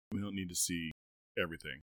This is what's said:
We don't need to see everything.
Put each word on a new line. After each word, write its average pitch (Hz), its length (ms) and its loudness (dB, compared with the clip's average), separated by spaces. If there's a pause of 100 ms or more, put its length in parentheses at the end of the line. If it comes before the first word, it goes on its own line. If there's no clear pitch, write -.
(120)
We 95 100 2
don't 101 140 -2
need 95 140 0
to 87 60 -6
see 82 360 2 (500)
everything. 78 460 -4